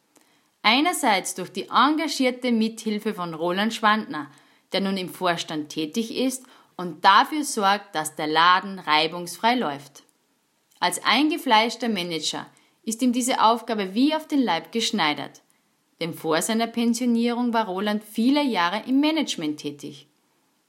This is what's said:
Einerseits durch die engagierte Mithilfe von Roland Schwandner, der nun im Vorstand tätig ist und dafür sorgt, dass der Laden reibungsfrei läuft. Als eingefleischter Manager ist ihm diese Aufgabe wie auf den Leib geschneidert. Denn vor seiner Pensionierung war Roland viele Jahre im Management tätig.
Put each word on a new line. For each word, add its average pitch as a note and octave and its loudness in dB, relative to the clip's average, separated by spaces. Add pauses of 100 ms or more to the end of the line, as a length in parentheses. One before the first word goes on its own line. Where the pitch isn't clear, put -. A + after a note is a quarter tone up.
(600)
Einerseits B3 2
durch F3+ -10
die - -8
engagierte B3+ 0
Mithilfe A3 -2
von F3 -8
Roland F3+ -2
Schwandner, G#3 0 (400)
der F#3+ 0
nun F#3+ -2
im F3+ -6
Vorstand E3 -4
tätig D#3+ -6
ist B3+ -4 (340)
und E3+ -10
dafür C4 6
sorgt, G3+ -2
dass D#3 -6
der D#3 -2
Laden F3+ 4
reibungsfrei E3+ 0
läuft. C#3+ -6 (760)
Als F3+ -2
eingefleischter A#3+ 2
Manager E3+ -4 (380)
ist A3+ -4
ihm B3+ 4
diese B3 0
Aufgabe G#3+ 0
wie C#4+ 4
auf D#4 -4
den C#4 0
Leib E3 -2
geschneidert. D#3 -2 (580)
Denn D#3+ -6
vor D#3+ 0
seiner A3+ 0
Pensionierung A#3 0
war A3 0
Roland G#3 -2
viele C4+ 2
Jahre G3 0
im C4 4
Management C4 0
tätig. D3 -12 (640)